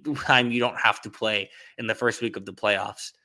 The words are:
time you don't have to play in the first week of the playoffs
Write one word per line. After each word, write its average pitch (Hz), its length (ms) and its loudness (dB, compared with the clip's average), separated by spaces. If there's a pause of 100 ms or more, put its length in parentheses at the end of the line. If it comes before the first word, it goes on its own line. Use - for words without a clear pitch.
(260)
time 123 240 6
you 120 100 0
don't 120 180 0
have - 240 4
to 107 80 -12
play 107 380 -4 (300)
in 117 80 -6
the 110 80 0
first 120 260 0
week 113 160 -4
of 98 80 -10
the 101 80 -12
playoffs 101 600 -2 (120)